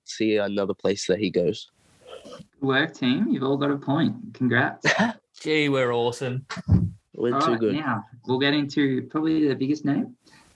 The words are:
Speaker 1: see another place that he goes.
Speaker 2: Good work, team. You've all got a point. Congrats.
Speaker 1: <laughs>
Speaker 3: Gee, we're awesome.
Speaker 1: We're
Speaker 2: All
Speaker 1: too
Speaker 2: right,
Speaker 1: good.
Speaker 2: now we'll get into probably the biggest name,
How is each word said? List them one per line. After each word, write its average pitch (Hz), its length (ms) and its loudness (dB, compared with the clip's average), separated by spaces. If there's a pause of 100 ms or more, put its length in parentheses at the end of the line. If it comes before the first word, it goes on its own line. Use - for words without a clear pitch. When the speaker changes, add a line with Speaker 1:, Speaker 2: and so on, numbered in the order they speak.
Speaker 1:
see 110 320 0
another 101 380 0
place 98 320 -2
that 92 120 2
he 139 120 0
goes. 90 400 0 (540)
Speaker 2:
Good - 420 -12
work, 139 280 2
team. 143 340 2
You've 151 160 0
all 139 120 2
got 143 140 0
a 143 60 0
point. 139 580 -2
Congrats. 123 520 0 (280)
Speaker 1:
<laughs> - 260 -20
Speaker 3:
Gee, 151 280 2
we're 131 260 2
awesome. 123 500 -2 (680)
Speaker 1:
We're 120 200 0
Speaker 2:
All - 60 0
Speaker 1:
too 156 120 2
Speaker 2:
right, 113 80 0
Speaker 1:
good. 107 140 2
Speaker 2:
now 117 300 -2 (220)
we'll 127 120 0
get 143 160 2
into 139 480 0
probably 156 460 0
the 131 60 2
biggest 143 300 -2
name, - 300 0 (420)